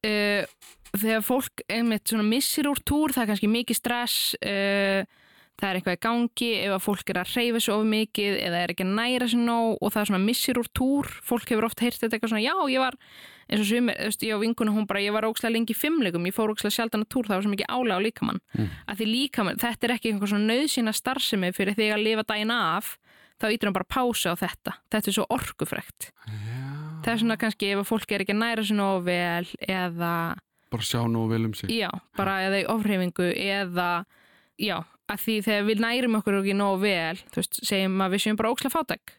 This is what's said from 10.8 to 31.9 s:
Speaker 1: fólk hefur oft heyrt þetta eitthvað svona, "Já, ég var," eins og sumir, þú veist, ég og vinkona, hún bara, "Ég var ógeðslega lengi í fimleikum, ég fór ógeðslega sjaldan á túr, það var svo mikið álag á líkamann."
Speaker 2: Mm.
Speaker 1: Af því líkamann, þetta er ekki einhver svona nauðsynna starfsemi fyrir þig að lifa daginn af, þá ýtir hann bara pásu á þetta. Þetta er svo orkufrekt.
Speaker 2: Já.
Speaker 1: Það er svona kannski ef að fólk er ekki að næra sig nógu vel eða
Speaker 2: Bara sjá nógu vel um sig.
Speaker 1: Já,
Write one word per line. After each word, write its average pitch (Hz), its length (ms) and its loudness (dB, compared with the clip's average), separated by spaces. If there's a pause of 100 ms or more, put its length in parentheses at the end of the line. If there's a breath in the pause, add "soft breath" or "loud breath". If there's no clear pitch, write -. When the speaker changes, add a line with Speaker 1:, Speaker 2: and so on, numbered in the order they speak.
Speaker 1:
fólk - 240 -2
hefur 220 160 2
oft - 160 -4
heyrt 240 180 0
þetta 226 200 -2
eitthvað 220 160 -2
svona, 214 100 2
"Já, 294 100 0 (140)
ég 262 100 2
var," 262 140 2 (560 loud breath)
eins 208 140 2
og 208 80 2
sumir, 240 260 4
þú - 140 -4
veist, - 160 -6
ég 220 80 0
og 202 80 0
vinkona, 226 320 2
hún 214 120 2
bara, 202 140 0
"Ég 202 120 2
var 220 100 0
ógeðslega 220 320 0
lengi 226 180 0
í - 80 -2
fimleikum, 202 460 2
ég 190 80 -2
fór 214 180 2
ógeðslega 208 240 -2
sjaldan 226 280 0
á - 40 -10
túr, 254 160 0
það 208 140 0
var 196 40 0
svo 202 140 2
mikið - 160 -4
álag 240 240 0
á 190 80 2
líkamann." - 360 -2 (180 loud breath)
Speaker 2:
Mm. 107 100 0 (200 loud breath)
Speaker 1:
Af 196 100 -8
því 220 80 0
líkamann, 233 500 0
þetta 233 280 -2
er 240 120 2
ekki 220 160 -2
einhver 202 160 -2
svona 208 240 2
nauðsynna 247 400 2
starfsemi 208 640 0
fyrir 202 200 0
þig 214 200 2
að 214 100 0
lifa 220 220 2
daginn 214 240 0
af, 196 480 0 (420 soft breath)
þá 226 120 0
ýtir 226 120 0
hann 202 80 2
bara 185 120 0
pásu 247 440 0
á 170 80 0
þetta. - 360 -6 (180)
Þetta 214 180 0
er 196 40 -2
svo 208 180 0
orkufrekt. - 800 -6 (160)
Speaker 2:
Já. 131 800 -8
Speaker 1:
Það 233 80 0
er 233 60 0
svona 226 200 2
kannski 214 340 -2
ef 196 60 2
að 202 80 -2
fólk 220 260 -2
er 202 120 0
ekki 202 100 0
að 214 80 2
næra 226 220 0
sig 208 120 0
nógu 196 280 2
vel 175 420 0 (220)
eða 170 680 -2 (340)
Speaker 2:
Bara 110 120 -4
sjá 117 240 0
nógu 113 240 2
vel 113 140 2
um 110 100 -2
sig. - 160 -6
Speaker 1:
Já, 220 200 -2 (260)